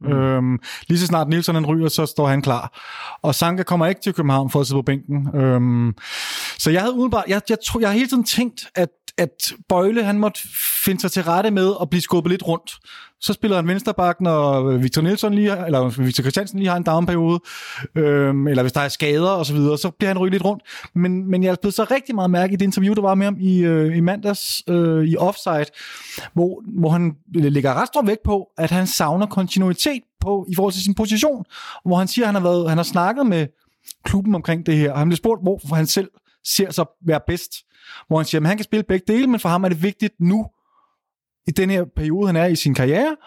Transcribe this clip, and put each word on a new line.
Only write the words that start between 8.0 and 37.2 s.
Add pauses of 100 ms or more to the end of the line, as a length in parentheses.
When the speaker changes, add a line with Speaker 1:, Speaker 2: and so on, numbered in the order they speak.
Speaker 2:
tiden
tænkt, (140)
at (280)
at (160)
Bøjle,
han
måtte (460)
finde
sig
til
rette
med
at
blive
skubbet
lidt
rundt. (500)
Så
spiller
han
venstreback,
når (160)
Victor
Nilsson
lige
har,
eller
Victor
Christiansen
lige
har
en
downperiode, (560)
øhm,
eller
hvis
der
er
skader
og
så
videre,
så
bliver
han
rykket
lidt
rundt. (320)
Men,
men
jeg
blev
så
rigtig
meget
mærke
i
det
interview,
der
var
med
ham
i,
øh,
i
mandags,
øh,
i
Offside, (680)
hvor, (160)
hvor
han (180)
lægger
ret
stor
vægt
på, (100)
at
han
savner
kontinuitet (200)
på,
i
forhold
til
sin
position, (420)
hvor
han
siger,
at
han
har
været,
han
har
snakket
med (580)
klubben
omkring
det
her,
og
han
blev
spurgt,
hvor
han
selv (360)
ser
sig (200)
være